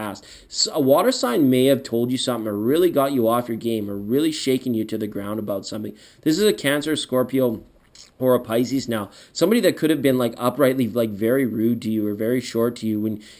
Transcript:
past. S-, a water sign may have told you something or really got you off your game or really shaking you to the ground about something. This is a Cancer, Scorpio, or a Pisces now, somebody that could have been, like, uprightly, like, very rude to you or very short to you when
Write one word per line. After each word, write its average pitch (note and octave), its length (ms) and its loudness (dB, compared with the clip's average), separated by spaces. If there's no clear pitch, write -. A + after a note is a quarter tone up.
past. G#2 260 -10
S-, - 180 -2
a - 0 -
water E3 320 4
sign A#3 360 2
may B2+ 180 4
have C3+ 180 4
told A#2+ 260 -2
you B2+ 80 -2
something A2+ 300 -4
or G2+ 80 -4
really E3+ 180 4
got C#3 220 0
you A#2 160 2
off A#2+ 200 0
your A2+ 220 -6
game G#2+ 180 -2
or G2+ 80 -6
really C3 360 0
shaking C3 420 -2
you A2 120 -2
to A2 120 -6
the G#2 180 -6
ground G#2 220 -6
about G2+ 260 -6
something. G#2+ 300 -10
This D#3+ 160 2
is G#3 60 2
a G#3 80 4
Cancer, D3 440 -2
Scorpio, B2+ 680 0
or B2+ 180 2
a - 40 2
Pisces B2 480 -2
now, G#2+ 220 -4
somebody G#3+ 300 2
that E3+ 140 2
could D#3 140 0
have D3 100 0
been, C3 160 2
like, A#2+ 200 0
uprightly, B2+ 520 2
like, A2+ 220 -2
very A2+ 340 0
rude A2+ 380 0
to A2 80 -4
you G#2+ 160 -2
or G#2 80 -2
very A#2 260 -2
short A#2+ 360 -2
to A2 100 -6
you G#2+ 140 -2
when A2 200 -4